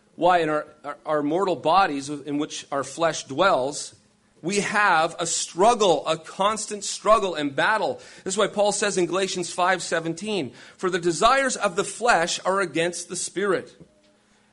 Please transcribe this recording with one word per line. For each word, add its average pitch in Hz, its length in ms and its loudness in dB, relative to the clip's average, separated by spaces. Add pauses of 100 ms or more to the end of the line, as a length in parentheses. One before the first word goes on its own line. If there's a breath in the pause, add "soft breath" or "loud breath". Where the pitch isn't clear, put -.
(160)
why 175 240 4
in 160 100 0
our, 151 160 -2 (180)
our, 143 220 -10
our 151 160 0
mortal 170 340 0
bodies 151 540 2
in 143 300 -6
which - 320 -8
our 139 120 -2
flesh 160 420 -2
dwells, 147 680 0 (480)
we 196 200 -2
have 175 580 2
a 165 80 -4
struggle, 196 800 2
a 160 100 0
constant 208 680 -4
struggle 196 520 2
and 147 200 -4
battle. 170 460 0 (220 loud breath)
This 190 100 -6
is 190 40 -4
why 208 100 2
Paul 202 240 2
says 202 260 -2
in 180 80 2
Galatians 185 460 -4
five 180 300 2
seventeen, 165 720 -4 (240 loud breath)
"For 185 120 -2
the 180 100 -2
desires 220 560 2
of 202 200 -2
the 190 80 -2
flesh 190 600 0
are 190 160 0
against 170 480 -2
the 185 60 -8
Spirit, 175 600 -4 (760 soft breath)